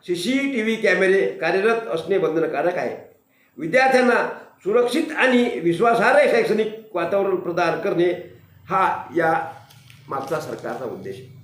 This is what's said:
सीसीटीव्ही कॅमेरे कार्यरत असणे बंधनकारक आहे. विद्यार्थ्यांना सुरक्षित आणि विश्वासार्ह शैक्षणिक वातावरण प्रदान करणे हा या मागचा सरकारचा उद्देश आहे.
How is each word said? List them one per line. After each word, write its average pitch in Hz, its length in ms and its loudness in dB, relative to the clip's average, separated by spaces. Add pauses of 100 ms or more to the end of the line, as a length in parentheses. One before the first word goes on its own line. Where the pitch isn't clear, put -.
सीसीटीव्ही 226 680 -2
कॅमेरे 190 500 2 (120)
कार्यरत 196 500 0
असणे 170 300 -2
बंधनकारक 160 580 0
आहे. 120 200 -4 (600)
विद्यार्थ्यांना 240 720 2 (360)
सुरक्षित 240 520 0
आणि 240 460 2
विश्वासार्ह 233 680 4
शैक्षणिक 214 420 0 (220)
वातावरण 190 420 0
प्रदान 165 440 -2
करणे 175 300 0 (580)
हा 190 360 0 (120)
या 165 160 2 (760)
मागचा 135 320 -6
सरकारचा 120 440 -10
उद्देश 95 320 -10
आहे. 98 100 -18 (180)